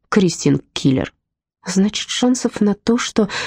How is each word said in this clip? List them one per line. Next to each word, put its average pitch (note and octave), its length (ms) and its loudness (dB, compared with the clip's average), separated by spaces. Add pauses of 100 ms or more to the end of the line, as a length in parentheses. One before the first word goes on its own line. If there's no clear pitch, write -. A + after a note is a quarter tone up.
Кристин D#3+ 540 2 (100)
Киллер». C3 400 0 (540)
«Значит, F#3+ 420 0
шансов B3 520 0
на G3+ 140 2
то, A#3 220 0
что A3 320 0 (180)